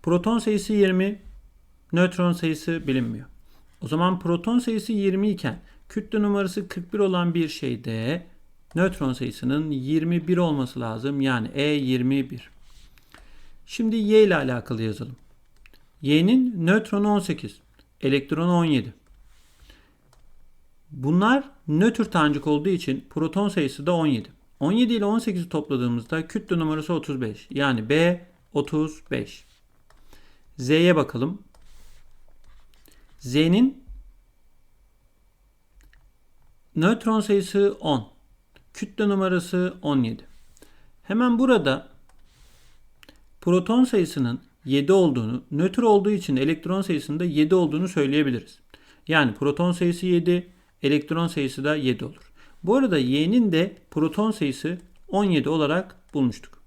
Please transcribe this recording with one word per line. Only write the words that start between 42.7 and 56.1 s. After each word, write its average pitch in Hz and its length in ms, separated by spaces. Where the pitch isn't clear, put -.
proton 185 420
sayısının 151 580
yedi 139 280
olduğunu, 123 580
nötr 185 300
olduğu 208 300
için 185 240
elektron 160 460
sayısının 156 380
da 180 60
yedi 156 300
olduğunu 170 320
söyleyebiliriz. 139 720
Yani 147 260
proton 147 380
sayısı 175 340
yedi, 175 460
elektron 147 440
sayısı 139 360
da 147 120
yedi 127 300
olur. - 260
Bu 190 120
arada 247 220
Y'nin 160 540
de 170 260
proton 165 400
sayısı 160 460
on 202 160
yedi 160 260
olarak 160 460